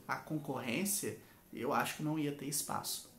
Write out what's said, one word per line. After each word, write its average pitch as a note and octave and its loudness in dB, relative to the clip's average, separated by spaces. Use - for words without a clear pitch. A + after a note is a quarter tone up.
a C3 2
concorrência, C#3 0
eu A#2+ 0
acho A#2+ 4
que D3+ -2
não D#3 2
ia C#3+ 2
ter C#3 -6
espaço - -2